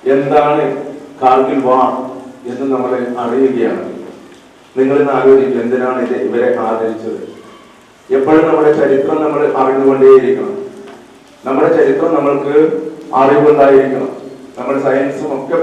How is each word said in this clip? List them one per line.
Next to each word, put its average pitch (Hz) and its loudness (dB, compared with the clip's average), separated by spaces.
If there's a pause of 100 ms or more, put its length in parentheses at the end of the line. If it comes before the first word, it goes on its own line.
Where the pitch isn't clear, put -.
(160)
എന്താണ് 147 0 (580)
കാർഗിൽ 131 2
വാർ 127 2 (600)
എന്ന് 131 -8 (100)
നമ്മൾ 123 -4 (320)
അറിയുകയാണ്. 120 0 (960)
നിങ്ങളിന്ന് 139 2
ആലോചിക്കുക, 131 4
എന്തിനാണ് 127 -2
ഇത് 123 -4 (120)
ഇവരെ 120 0 (200)
ആദരിച്ചത്? 110 -6 (1000)
എപ്പോഴും 156 2
നമ്മുടെ 151 2
ചരിത്രം 151 0
നമ്മൾ 147 -2 (200)
അറിഞ്ഞുകൊണ്ടേയിരിക്കണം. 135 4 (920)
നമ്മുടെ 139 2
ചരിത്രം 151 2
നമ്മൾക്ക് 143 -2 (680)
അറിവുണ്ടായിരിക്കണം. 139 4 (480)
നമ്മുടെ 139 -4
സയൻസും 143 -2
ഒക്കെ 135 -6